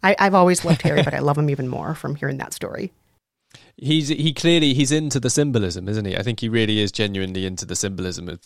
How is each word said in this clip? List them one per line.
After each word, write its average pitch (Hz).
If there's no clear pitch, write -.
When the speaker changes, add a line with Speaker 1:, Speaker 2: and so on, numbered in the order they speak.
Speaker 1:
I, 190
I've 196
always 180
loved 170
Harry, 147
but 135
I 139
love 143
him 151
even 139
more 127
from 143
hearing 139
that -
story. -
Speaker 2:
He's, 151
he 151
clearly, 156
he's 131
into 151
the 123
symbolism, 101
isn't 107
he? 92
I 92
think 117
he 117
really 110
is 101
genuinely 95
into 92
the 85
symbolism 90
of, 85